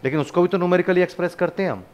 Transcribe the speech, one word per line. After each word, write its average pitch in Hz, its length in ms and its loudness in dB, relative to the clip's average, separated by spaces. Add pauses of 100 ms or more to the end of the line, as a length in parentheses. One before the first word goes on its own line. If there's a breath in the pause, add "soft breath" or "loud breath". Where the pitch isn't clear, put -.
लेकिन 135 160 0
उसको 147 220 0
भी 175 60 4
तो 190 100 0
numerically 180 440 2
express 175 340 -2
करते 180 280 -2
हैं 175 80 0
हम 95 120 -6 (100)